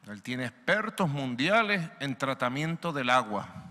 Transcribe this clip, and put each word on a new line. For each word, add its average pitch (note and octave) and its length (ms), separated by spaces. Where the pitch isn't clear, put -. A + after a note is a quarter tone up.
Él G#2 160
tiene B2+ 220
expertos G3 640
mundiales D#3+ 880
en C3+ 180
tratamiento C#3+ 760
del B2+ 180
agua G#2+ 380